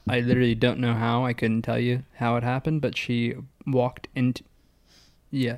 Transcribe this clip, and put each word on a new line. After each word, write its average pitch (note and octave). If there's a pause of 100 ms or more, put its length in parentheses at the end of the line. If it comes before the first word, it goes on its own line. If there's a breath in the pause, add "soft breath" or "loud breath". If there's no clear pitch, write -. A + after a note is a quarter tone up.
I B2
literally B2
don't A#2+
know A#2+
how. A#2
I B2
couldn't A2+
tell A#2
you B2 (120)
how A#2+
it A#2+
happened, C3+
but C3
she A#2+ (340)
walked B2+
into, B2+ (880 soft breath)
yeah, B2